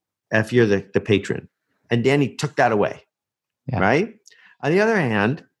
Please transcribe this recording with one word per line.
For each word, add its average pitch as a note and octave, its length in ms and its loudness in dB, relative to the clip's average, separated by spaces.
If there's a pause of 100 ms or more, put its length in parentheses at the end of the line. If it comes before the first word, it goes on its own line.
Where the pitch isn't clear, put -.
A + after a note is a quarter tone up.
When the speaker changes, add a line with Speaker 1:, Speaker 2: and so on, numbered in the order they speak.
(320)
Speaker 1:
if A2 220 0
you're A#2+ 140 4
the, G2 260 0
the - 80 0
patron. - 460 -2 (420)
And A#2 140 0
Danny C#3 320 0
took - 200 -8
that B2 160 2
away, G#2 320 -2 (640)
Speaker 2:
Yeah. B2 120 -4
Speaker 1:
right? C#3+ 360 0 (460)
On C#3 100 -2
the F#3 80 2
other G#3+ 200 0
hand, A#2 440 -2 (160)